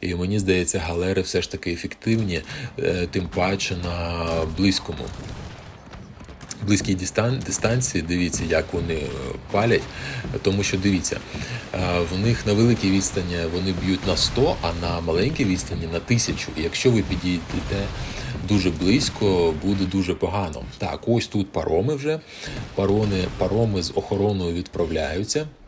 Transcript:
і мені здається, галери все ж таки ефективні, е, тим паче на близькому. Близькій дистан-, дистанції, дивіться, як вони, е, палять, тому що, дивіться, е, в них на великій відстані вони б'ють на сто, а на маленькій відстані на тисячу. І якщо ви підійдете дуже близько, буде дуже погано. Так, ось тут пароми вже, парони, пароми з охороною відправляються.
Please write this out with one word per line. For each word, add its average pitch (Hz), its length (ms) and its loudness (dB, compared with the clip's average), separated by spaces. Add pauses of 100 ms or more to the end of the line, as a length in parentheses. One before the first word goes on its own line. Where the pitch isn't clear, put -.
і 90 140 -2
мені 92 240 0
здається, 92 400 4
галери 87 420 0
все 90 200 0
ж - 100 -6
таки 87 220 -4
ефективні, 98 680 0 (380)
е, 87 320 2
тим 92 160 -2
паче 95 560 0
на 85 440 -2 (300)
близькому. 95 480 2 (1600)
Близькій 95 280 2
дистан-, 110 500 0
дистанції, 113 560 0
дивіться, 87 480 0
як 80 240 2
вони, 85 200 0
е, 76 140 -2 (440)
палять, 107 300 4 (600)
тому 98 220 2
що, - 140 0
дивіться, 95 420 2 (540)
е, - 60 -4 (340)
в 92 60 0
них 117 260 2
на 107 80 4
великій 110 380 6
відстані 92 460 0 (160)
вони 90 200 0 (120)
б'ють 92 220 0
на 87 100 2
сто, 143 440 2
а 82 100 0 (100)
на 85 200 -2
маленькій 90 440 2
відстані 87 480 0
на 85 60 0
тисячу. 117 580 0
І 80 40 -2
якщо 101 300 4
ви 113 100 6
підійдете 87 840 -2 (640)
дуже 92 240 4
близько, 90 840 2 (100)
буде 98 220 2
дуже 90 280 0
погано. 87 500 -2 (140)
Так, 73 300 -4
ось 117 200 2
тут 98 240 -2
пароми 85 440 2
вже, 151 240 -2 (560)
парони, 98 480 2 (140)
пароми 101 460 2
з - 120 -4
охороною 98 580 0
відправляються. 85 960 -2 (200)